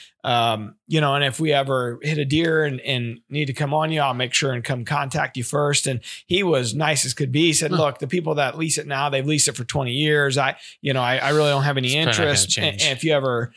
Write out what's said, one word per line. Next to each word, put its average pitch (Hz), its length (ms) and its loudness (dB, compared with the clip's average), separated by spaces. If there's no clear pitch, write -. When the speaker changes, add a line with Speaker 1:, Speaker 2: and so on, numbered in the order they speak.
Speaker 1:
um, 117 520 0
you 156 140 2
know, 139 140 2
and 143 80 2
if 131 160 -2
we 160 120 0
ever 131 520 0
hit 151 160 -2
a 147 40 0
deer 160 400 2
and, 139 180 -2
and 120 380 -4
need 147 180 -2
to 135 60 -6
come 143 200 -2
on 156 180 0
you, 160 80 0
I'll 139 140 0
make 123 200 -2
sure 135 200 0
and 120 100 -4
come 123 220 -4
contact 143 520 -4
you 127 60 -6
first." 147 440 0
And 127 140 -2
he 190 160 0
was 131 320 0
nice 151 280 0
as 127 100 -4
could 139 180 -2
be. 156 160 4
He 156 60 4
said, 151 180 0
Speaker 2:
Huh. 180 60 0
Speaker 1:
"Look, 151 200 2
the 143 100 -6
people 160 280 -2
that 143 220 0
lease 160 200 -2
it 151 100 -8
now, 143 220 -2
they've 135 160 -2
leased 147 220 2
it 135 100 -4
for 123 80 -8
twenty 127 280 -4
years. 143 440 2
I, 139 180 0
you 143 120 -2
know, 131 80 2
I, 123 160 2
I 135 140 0
really 151 180 4
don't 139 140 2
have 143 140 2
any 127 100 0
Speaker 2:
It's 131 80 0
probably 156 100 2
not 117 120 4
gonna 160 120 2
Speaker 1:
interest. - 280 2
And, - 80 0
Speaker 2:
change. 135 180 -2
Speaker 1:
and 139 140 0
if - 60 -6
you 156 100 2
ever 123 420 0